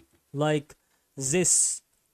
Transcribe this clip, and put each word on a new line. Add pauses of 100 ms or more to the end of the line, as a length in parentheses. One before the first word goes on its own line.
(320)
like (380)
this. (320)